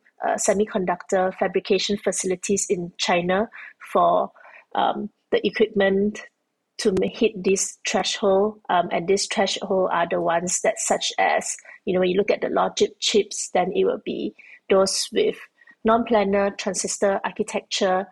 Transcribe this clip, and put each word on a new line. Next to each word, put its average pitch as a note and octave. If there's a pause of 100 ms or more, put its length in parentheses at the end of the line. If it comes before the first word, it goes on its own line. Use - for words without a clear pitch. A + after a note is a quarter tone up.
(240)
uh, -
semiconductor F#3+
fabrication F#3+
facilities F#3+
in F3
China F#3 (420)
for, F3+ (440)
um, G#3 (220)
the -
equipment G3+ (580)
to G#3
ma-, F#3
hit G#3
this -
threshold. G3
Um, F3+
and E3+
this G3
threshold F#3+
are E3+
the F3
ones E3+
that -
such -
as, - (280)
you F#3
know, F#3
when F#3
you F#3
look G3+
at A3+
the -
logic F#3
chips, -
then F3+
it F#3+
will -
be G#3 (340)
those F#3+
with - (480)
non-planar G3+
transistor G3
architecture F#3+